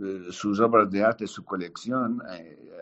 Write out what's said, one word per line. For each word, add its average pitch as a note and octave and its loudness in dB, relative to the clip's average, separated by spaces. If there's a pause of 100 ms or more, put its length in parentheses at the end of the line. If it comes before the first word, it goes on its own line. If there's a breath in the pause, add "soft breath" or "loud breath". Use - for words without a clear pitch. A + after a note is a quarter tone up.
eh, F#2+ -8
sus G2+ -2
obras A2+ 6
de G2 2
arte, A2 2
su - -14
colección, A2+ -4
eh, E2 -16 (240)